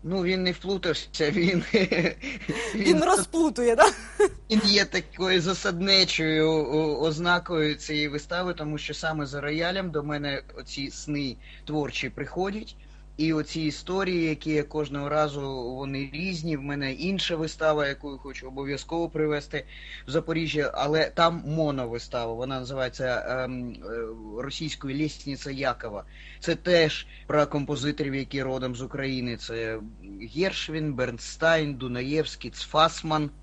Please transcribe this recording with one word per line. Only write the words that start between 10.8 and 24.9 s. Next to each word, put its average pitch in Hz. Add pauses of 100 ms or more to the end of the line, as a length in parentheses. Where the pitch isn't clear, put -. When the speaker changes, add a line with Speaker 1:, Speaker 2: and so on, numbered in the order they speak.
Speaker 1:
сни 143 (300)
творчі 139
приходять. 196 (400)
І 160
оці 156
історії, 180
які 156
я 151
кожного 143
разу, 147 (360)
вони 135
різні. 165
В 135
мене 143
інша 175
вистава, 156
яку 139
я 135
хочу 131
обов'язково 139
привезти 151 (420)
в 127
Запоріжжя, 160
але 151
там 165
моновистава. 127
Вона 127
називається, 127
ем, 127 (120)
е, 113
російською 143